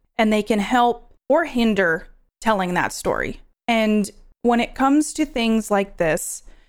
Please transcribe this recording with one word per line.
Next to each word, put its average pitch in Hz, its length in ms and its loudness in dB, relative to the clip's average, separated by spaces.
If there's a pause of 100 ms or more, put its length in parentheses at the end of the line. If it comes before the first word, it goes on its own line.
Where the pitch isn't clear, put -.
(180)
and 214 140 2
they 214 120 2
can 208 160 0
help 240 540 0 (140)
or 311 180 2
hinder 196 640 0 (320)
telling 190 360 0
that 147 180 -2
story. - 480 -4 (260)
And 214 420 0 (340)
when 240 180 2
it - 140 -6
comes 277 380 2
to 311 120 -2
things 226 440 -2
like 202 280 0
this, - 460 -2 (260)